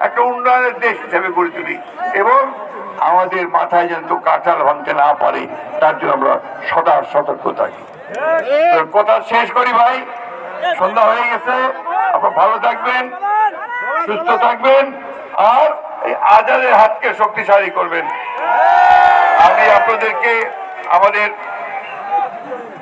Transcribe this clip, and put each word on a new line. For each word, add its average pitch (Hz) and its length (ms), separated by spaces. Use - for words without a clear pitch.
একটা 233 140
উন্নয়নের 247 540
দেশ 233 200
হিসেবে 185 320
গড়ে 170 200
তুলি 156 200
এবং 240 200
আমাদের 180 360
মাথায় 175 340
যেন 165 180
কেউ - 100
কাঁঠাল 165 300
ভাঙতে 147 240
না 143 60
পারে, 127 200
তার 156 180
জন্য - 200
আমরা - 160
সদা 165 240
সতর্ক 147 320
থাকি। - 220
তো 330 60
কথা 214 180
শেষ 233 140
করি 247 220
ভাই, 247 160
সন্ধ্যা 220 300
হয়ে 233 220
গেছে, 254 220
আপনারা - 260
ভালো 220 160
থাকবেন, 247 360
সুস্থ 359 220
থাকবেন, 269 380
আর 294 160
এই - 60
আজাদের 175 440
হাতকে 220 280
শক্তিশালী 202 580
করবেন। 170 260
আমি - 180
আপনাদেরকে 226 540
আমাদের 208 320